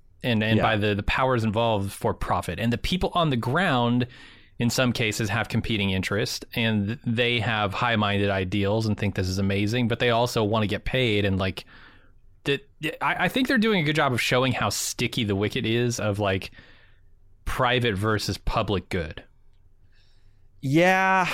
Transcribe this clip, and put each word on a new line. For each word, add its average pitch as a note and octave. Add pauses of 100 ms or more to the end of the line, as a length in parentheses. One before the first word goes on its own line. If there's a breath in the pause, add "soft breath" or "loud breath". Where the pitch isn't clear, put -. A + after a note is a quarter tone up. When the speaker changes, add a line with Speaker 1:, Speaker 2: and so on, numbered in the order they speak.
(220)
Speaker 1:
and, A2
and A2
Speaker 2:
Yeah. F2+
Speaker 1:
by A2
the, G#2
the G2+
powers C3
involved A2
for G#2
profit. -
And A#2
the A2+
people F#3
on E3
the C3
ground, B2 (540 loud breath)
in A#2
some B2
cases, A2
have A2
competing G2+
interest, G2+ (100)
and A2
they A#2+
have G#2+
high-minded G2+
ideals G2
and G#2+
think G2
this F#2+
is F#2
amazing, G#2
but A#2
they B2
also A#2
wanna G#2+
get G2
paid. A2
And, G2
like, F#2+ (800 loud breath)
the, C#3+ (200)
the, D#3
I, E3+
I F3+
think C4
they're C4+
doing G#3
a D3
good D3+
job C#3+
of A2+
showing B2+
how A2
sticky -
the G2+
wicket G#2+
is A#2+
of, G#2
like, G2 (920 soft breath)
private A#2+
versus G#2
public G2+
good. - (1400)
Speaker 2:
Yeah, F#3